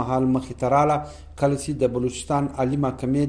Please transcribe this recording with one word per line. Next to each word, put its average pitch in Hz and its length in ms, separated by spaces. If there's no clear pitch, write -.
مهال 127 240
مخې 131 260
ته 123 140
راله، 147 240
کله 143 220
چې - 80
د 127 240
بلوچستان 127 500
عالي 135 280
محکمې 135 440